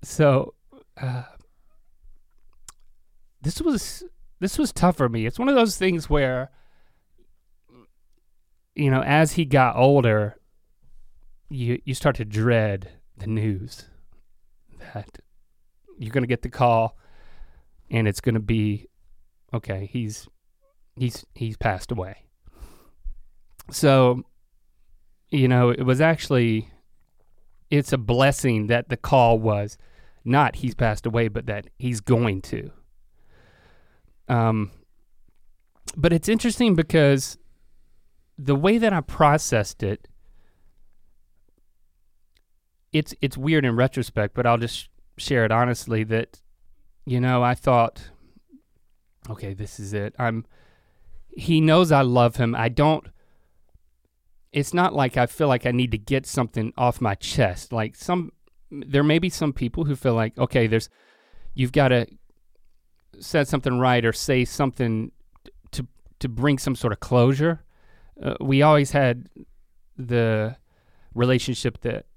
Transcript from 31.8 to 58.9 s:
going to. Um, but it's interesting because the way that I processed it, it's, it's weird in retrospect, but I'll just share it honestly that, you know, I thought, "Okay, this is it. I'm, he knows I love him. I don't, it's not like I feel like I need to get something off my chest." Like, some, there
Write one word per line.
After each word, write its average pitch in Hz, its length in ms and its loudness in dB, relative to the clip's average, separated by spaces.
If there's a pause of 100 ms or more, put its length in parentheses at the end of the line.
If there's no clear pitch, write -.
going 113 440 0
to. - 280 -10 (1600)
Um, 113 420 0 (1300)
but 170 160 2
it's 165 160 -2
interesting 226 460 2
because 147 600 2 (1000)
the 143 180 0
way 190 220 2
that 220 160 2
I 170 80 0
processed 143 840 0
it, 101 240 -4 (2750)
it's, 151 280 -2
it's 135 140 -4
weird 147 300 0
in 120 100 0
retrospect, 117 580 -2
but 123 120 -2
I'll 117 120 2
just 120 300 -8 (300)
share 123 260 0
it 110 80 0
honestly 113 540 0
that, 110 360 -4 (640)
you 123 140 -2
know, 123 240 2
I 123 100 2
thought, 120 580 0 (1160)
"Okay, 101 240 -10
this 101 240 -12
is 101 160 -12
it. 104 240 -6
I'm, 113 280 -4 (880)
he 160 240 0
knows 160 320 4
I 139 120 6
love 123 340 2
him. 120 180 0
I 117 140 -2
don't, 147 360 0 (1500)
it's 143 200 -4
not 175 200 2
like 135 240 0
I 123 80 2
feel 151 220 -2
like 127 180 0
I 123 60 0
need 123 200 0
to 117 60 -2
get 131 280 -2
something 117 520 -4
off 123 240 0
my 104 140 -2
chest." - 580 -4
Like, 110 220 -4
some, 180 360 -6 (400)
there 143 320 -2